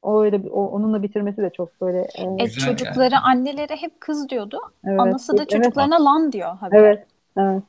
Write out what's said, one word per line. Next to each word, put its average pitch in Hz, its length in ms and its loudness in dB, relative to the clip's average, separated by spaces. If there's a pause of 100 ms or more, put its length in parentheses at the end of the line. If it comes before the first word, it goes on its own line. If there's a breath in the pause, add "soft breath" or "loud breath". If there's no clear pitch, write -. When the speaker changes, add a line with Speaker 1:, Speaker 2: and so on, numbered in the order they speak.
Speaker 1:
O 214 200 2
öyle 202 220 0
bir, - 60 -10
o, 202 180 -2
onunla 208 340 -2
bitirmesi 202 400 -4
de 185 140 -2
çok - 240 -10
böyle, 180 180 -2
e, - 240 -8
Speaker 2:
E, 190 220 -4
Speaker 3:
Güzel 254 240 -4
yani. 233 100 -2
Speaker 2:
çocukları 254 400 0
annelere 277 580 -2
hep 330 240 -12
kız 294 280 -8
diyordu. 226 300 -8 (260)
Speaker 1:
Evet. 196 160 0
Speaker 2:
Anası 190 320 0
da 415 100 2
Speaker 1:
Evet. - 80 -6
Speaker 2:
çocuklarına 277 540 2
lan 294 280 4
diyor 180 240 -8
habire. 196 220 4
Speaker 1:
Evet. 208 280 6 (320)
Evet. 196 300 0